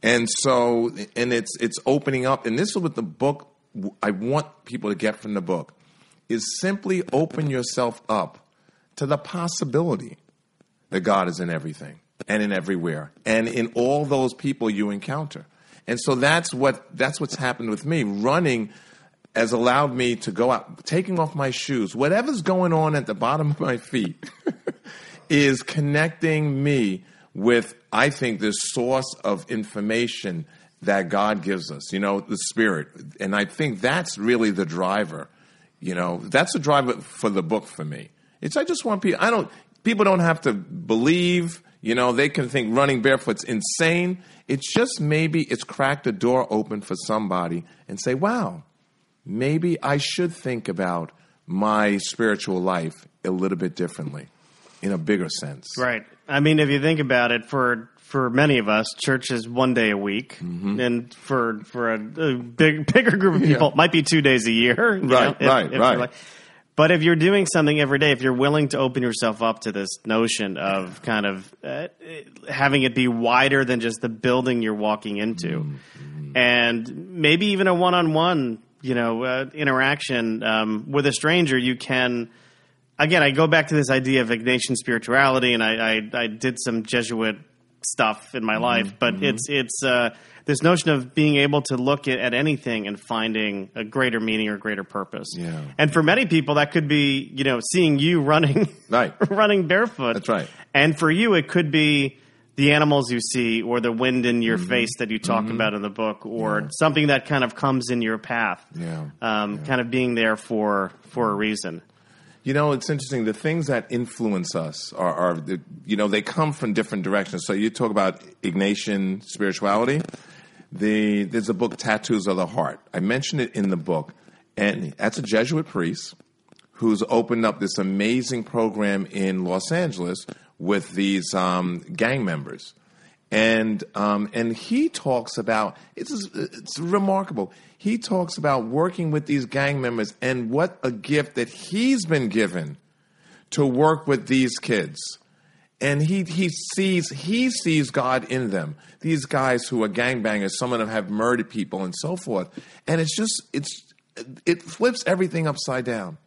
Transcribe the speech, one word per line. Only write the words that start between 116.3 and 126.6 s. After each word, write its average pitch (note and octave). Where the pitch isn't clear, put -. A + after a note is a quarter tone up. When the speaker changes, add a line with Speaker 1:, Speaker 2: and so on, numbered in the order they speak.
Speaker 1:
from A#2
different G#2
directions. F#2+
So G#2
you G#2+
talk A2+
about G2
Ignatian G2
spirituality. G#2
The, G#2+
there's G#2
a A2+
book, G2+
Tattoos G#2+
of F#2
the F#2
Heart. D#2
I F#2
mentioned B2+
it A#2
in G2+
the F#2
book. D#2+
And G2+
that's G#2+
a -
Jesuit B2
priest E2+